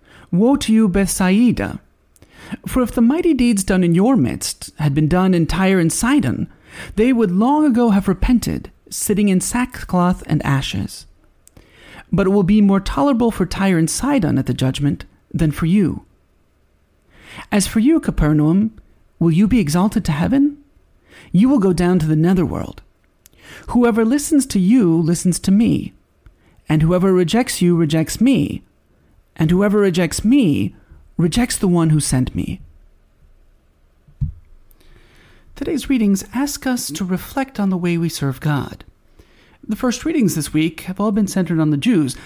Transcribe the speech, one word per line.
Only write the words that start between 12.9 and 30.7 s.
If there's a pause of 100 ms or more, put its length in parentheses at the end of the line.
for
Tyre
and
Sidon
at
the
judgment (280)
than
for
you. (1500)
As
for
you,
Capernaum, (440)
will
you
be
exalted
to
heaven? (720)
You
will
go
down
to
the
netherworld. (840)
Whoever
listens
to
you
listens
to
me, (760)
and
whoever
rejects
you
rejects
me, (760)
and
whoever
rejects
me (400)